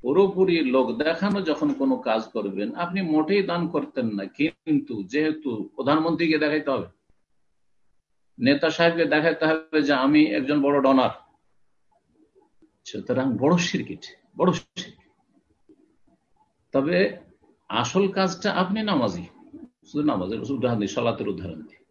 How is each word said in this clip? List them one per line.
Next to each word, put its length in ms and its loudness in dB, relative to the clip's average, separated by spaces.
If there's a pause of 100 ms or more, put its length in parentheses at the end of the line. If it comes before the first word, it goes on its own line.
পুরোপুরি 580 2
লোক 380 2
দেখানো 440 0
যখন 320 0
কোনো 220 0
কাজ 320 0
করবেন, 480 -4
আপনি 260 -4
মোটেই 420 2
দান 240 -2
করতেন 400 -4
না, 180 -4
কিন্তু 800 -2
যেহেতু 720 -4
প্রধানমন্ত্রীকে 640 0
দেখাইতে 340 0
হবে, 160 -4 (1500)
নেতা 300 2
সাহেবকে 360 2
দেখাইতে 400 2
হবে 360 0
যে 120 2
আমি 320 4
একজন 360 0
বড় 200 4
ডোনার, 280 4 (1800)
সুতরাং 520 -2
বড় 200 4
শিরক 340 -2
এটা, 200 -16 (260)
বড় 160 2
শিরক। 420 -10 (1800)
তবে 460 0 (520)
আসল 420 0
কাজটা 400 -2
আপনি 320 0
নামাজি, 420 -2 (600)
শুধু 180 -4
নামাজের 360 -2
উদাহরণ 400 -2
দিই, 80 -2
সালাতের 400 -2
উদাহরণ 340 -8
দিই 300 -20